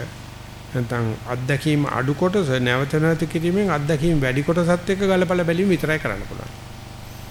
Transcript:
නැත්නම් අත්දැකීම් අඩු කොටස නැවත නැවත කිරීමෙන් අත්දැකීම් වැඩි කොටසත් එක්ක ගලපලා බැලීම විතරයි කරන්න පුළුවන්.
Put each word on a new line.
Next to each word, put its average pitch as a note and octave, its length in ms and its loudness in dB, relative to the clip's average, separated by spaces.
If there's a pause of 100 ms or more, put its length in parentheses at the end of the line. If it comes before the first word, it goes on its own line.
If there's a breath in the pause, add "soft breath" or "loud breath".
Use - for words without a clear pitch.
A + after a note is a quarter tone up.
(680)
නැත්නම් A#2+ 380 -2 (200)
අත්දැකීම් C3+ 600 0
අඩු B2+ 260 0
කොටස F3+ 360 2 (100)
නැවත B2+ 340 2
නැවත D#3+ 320 2
කිරීමෙන් F3 440 0
අත්දැකීම් D3 500 2
වැඩි C3 220 2
කොටසත් F3 480 2
එක්ක G3 120 0
ගලපලා F#3 420 2
බැලීම E3+ 240 2
විතරයි D#3 300 2
කරන්න G2+ 240 -4
පුළුවන්. - 280 -10 (800)